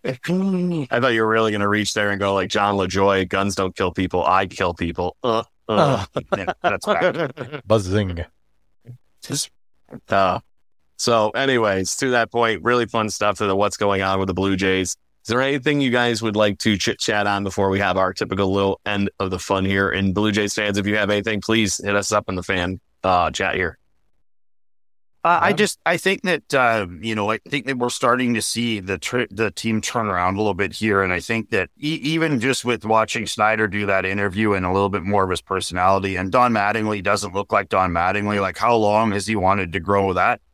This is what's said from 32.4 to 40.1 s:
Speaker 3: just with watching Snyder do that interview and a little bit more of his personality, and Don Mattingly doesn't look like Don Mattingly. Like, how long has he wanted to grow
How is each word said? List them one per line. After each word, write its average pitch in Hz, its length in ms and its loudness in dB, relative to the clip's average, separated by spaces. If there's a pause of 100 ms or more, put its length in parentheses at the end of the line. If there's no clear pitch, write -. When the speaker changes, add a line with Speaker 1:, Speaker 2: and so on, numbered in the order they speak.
Speaker 3:
just 127 240 0
with 117 220 -2
watching 110 400 0
Snyder 107 420 0
do 101 160 -4
that 95 220 0
interview 101 480 0
and 95 100 0
a 90 80 0
little 98 160 4
bit 95 140 -4
more 98 220 2
of 95 40 0
his 90 140 -2
personality, 95 720 0
and 92 160 -4
Don 123 220 4
Mattingly 107 480 0
doesn't 98 320 -2
look 98 180 -4
like 101 160 0
Don 92 240 2
Mattingly. 101 480 0
Like, 92 160 -2
how 120 200 2
long 107 360 2
has 98 140 -2
he 110 100 -2
wanted 92 380 0
to 95 60 -2
grow 98 340 2